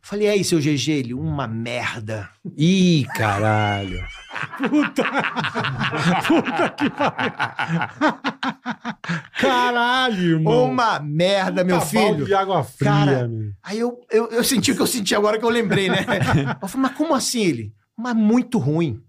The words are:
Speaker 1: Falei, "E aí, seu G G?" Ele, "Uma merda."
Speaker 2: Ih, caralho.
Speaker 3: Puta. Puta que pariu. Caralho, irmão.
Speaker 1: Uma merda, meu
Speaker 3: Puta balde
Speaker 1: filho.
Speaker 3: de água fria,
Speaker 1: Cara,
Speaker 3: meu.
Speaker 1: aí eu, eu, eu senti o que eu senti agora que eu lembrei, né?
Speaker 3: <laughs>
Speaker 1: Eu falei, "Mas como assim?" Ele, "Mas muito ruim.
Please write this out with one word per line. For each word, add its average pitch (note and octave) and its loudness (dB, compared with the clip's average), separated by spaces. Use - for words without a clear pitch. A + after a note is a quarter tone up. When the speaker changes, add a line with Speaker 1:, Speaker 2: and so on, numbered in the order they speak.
Speaker 1:
Falei, G#3 -2
"E - 4
aí, G3+ 2
seu E3 2
G D3 2
G?" C3 0
Ele, B2+ -2
"Uma D3 -2
merda." A2+ -6
Speaker 2:
Ih, E3+ 4
caralho. G#2 0
Speaker 3:
Puta. C#4 0
Puta - 2
que C4+ -2
pariu. - -2
Caralho, B3 2
irmão. G#3 4
Speaker 1:
Uma A3+ 2
merda, F3+ 0
meu F3+ 2
Speaker 3:
Puta E3 -4
balde G#3+ 4
Speaker 1:
filho. C#3 -2
Speaker 3:
de G3 0
água F#3+ 2
fria, - -2
Speaker 1:
Cara, C#3 2
Speaker 3:
meu. A2 -6
Speaker 1:
aí G#3 -6
eu, A#3+ -2
eu, A3+ 2
eu A3+ 0
senti B3 2
o G#3+ 2
que - -2
eu A#3 2
senti A3+ -2
agora G#3 2
que A3 -4
eu A#3 4
lembrei, G3+ 2
né? F#3+ 0
Speaker 3:
<laughs> C#3 0
Speaker 1:
Eu F#3+ -8
falei, C4 0
"Mas C4 -4
como D#4 0
assim?" A#3 0
Ele, B2 -2
"Mas A#3+ -4
muito A3+ 4
ruim. D3+ 0